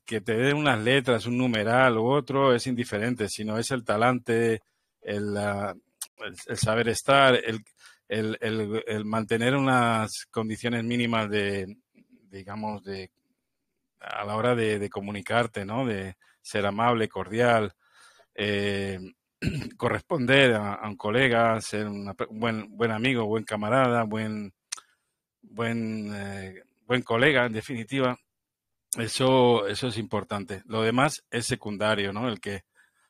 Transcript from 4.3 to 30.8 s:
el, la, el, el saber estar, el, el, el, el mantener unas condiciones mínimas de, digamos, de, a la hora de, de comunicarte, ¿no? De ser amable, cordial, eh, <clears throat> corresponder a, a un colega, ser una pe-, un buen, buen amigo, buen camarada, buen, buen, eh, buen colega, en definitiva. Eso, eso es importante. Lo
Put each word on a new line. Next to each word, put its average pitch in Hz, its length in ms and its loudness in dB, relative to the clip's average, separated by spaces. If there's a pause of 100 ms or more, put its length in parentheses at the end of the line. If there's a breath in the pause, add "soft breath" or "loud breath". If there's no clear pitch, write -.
el, 104 340 -4
la, 101 420 -2 (420)
el, 101 160 -12 (120)
el 117 100 -4
saber 113 340 2
estar, 135 440 4
el, 110 300 -2 (440 loud breath)
el, 107 320 -2
el, 110 460 -2
el 107 180 -4
mantener 113 520 0
unas 120 760 0
condiciones 113 540 -4
mínimas 117 440 0
de, 101 480 -2 (540)
digamos, 98 540 -10
de, 95 260 -10 (920)
a - 240 -8
la 104 120 -6
hora 120 180 2
de, 110 240 2
de 101 100 -4
comunicarte, 104 760 -2
¿no? 113 220 -4
De 98 300 -4 (240 soft breath)
ser 101 260 -2
amable, 110 420 2
cordial, 107 680 2 (600 soft breath)
eh, 101 640 -2 (420)
<clears throat> - 360 -6
corresponder 123 800 4
a, 104 200 -2
a 107 140 -8
un 101 80 -8
colega, 113 640 4
ser 107 280 -4
una 101 260 -8
pe-, 120 140 -6
un 110 120 -12
buen, 110 360 -4
buen 113 140 0
amigo, 117 360 0
buen 107 180 -2
camarada, 117 600 2
buen, 107 480 -6 (880 loud breath)
buen, 110 720 -4
eh, 98 480 -10 (240)
buen 123 160 0
colega, 123 440 2
en 113 60 -6
definitiva. 123 680 -4 (800)
Eso, 120 680 4
eso 107 220 -4
es 107 100 -4
importante. 101 680 -6
Lo 110 160 -2